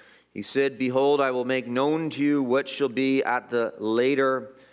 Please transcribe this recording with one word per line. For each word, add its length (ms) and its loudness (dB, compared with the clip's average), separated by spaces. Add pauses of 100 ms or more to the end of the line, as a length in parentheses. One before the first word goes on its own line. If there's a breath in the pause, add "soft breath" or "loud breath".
(340 loud breath)
he 80 -8
said, 360 0
"Behold, 420 2
I 120 2
will 140 -2
make 220 -2
known 440 0
to 120 -2
you 180 2
what 280 0
shall 200 0
be 340 0
at 260 -2
the 280 -2
later 760 0 (200 loud breath)